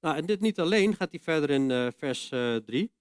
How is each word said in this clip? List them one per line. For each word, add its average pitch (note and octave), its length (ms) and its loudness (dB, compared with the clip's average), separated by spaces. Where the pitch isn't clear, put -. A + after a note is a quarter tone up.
Nou, D#3 160 -2
en D#3+ 100 -4
dit G3 140 0
niet G#3+ 200 0
alleen, G3+ 340 4
gaat F#3 160 -4
hij D#3 100 -14
verder D#3 300 0
in, C3+ 200 4
eh, B2 200 0
vers, C3 400 -6
eh, A#2+ 260 0
drie. A#2+ 440 -4